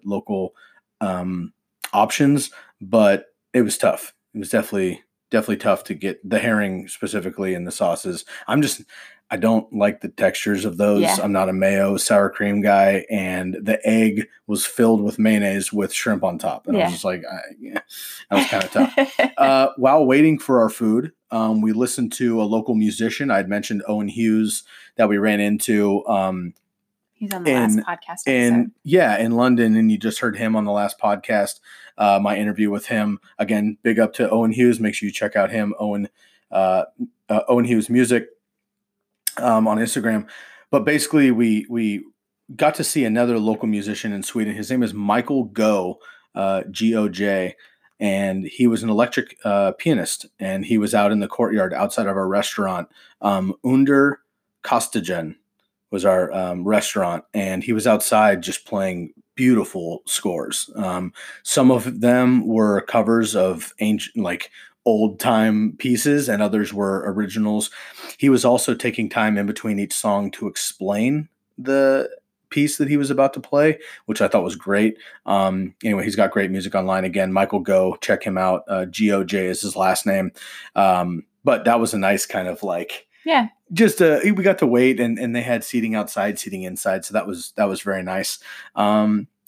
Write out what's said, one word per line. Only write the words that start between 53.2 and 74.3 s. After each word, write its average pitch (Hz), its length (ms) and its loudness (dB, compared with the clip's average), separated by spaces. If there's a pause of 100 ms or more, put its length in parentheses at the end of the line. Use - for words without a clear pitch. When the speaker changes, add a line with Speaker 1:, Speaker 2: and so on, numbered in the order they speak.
Speaker 1:
Um, 95 320 0 (100)
Under 139 560 2 (420)
Kostagen - 760 -4 (540)
was 95 140 -4
our, 92 260 2
um, 90 380 -4
restaurant, 101 640 0
and 95 320 -4
he 123 80 -2
was 107 140 -2
outside 107 560 4
just 92 240 -10
playing 92 480 -6 (200)
beautiful 98 720 0
scores. - 720 -6
Um, 92 380 -6 (280)
some 131 280 4
of 120 320 0
them 123 440 4
were 107 360 2
covers 110 520 2
of 92 460 0
ancient, 107 420 -2
like, 87 280 -6 (340)
old 107 340 2
time 110 600 2
pieces, 143 500 0
and 107 140 0
others 104 320 -2
were 98 360 -2
originals. 107 600 -2 (480)
He 139 100 2
was 127 160 6
also 120 300 2
taking 110 340 -4
time 107 300 0
in 104 80 -2
between 107 320 -4
each 101 160 -6
song 101 380 -2
to - 160 -8
explain 113 800 -4 (260)
the 135 540 0 (380)
piece 147 300 0
that 143 100 0
he 147 80 2
was 143 140 0
about 135 240 2
to 131 60 -10
play, 151 360 2 (300)
which 110 160 -4
I 98 60 2
thought 98 160 2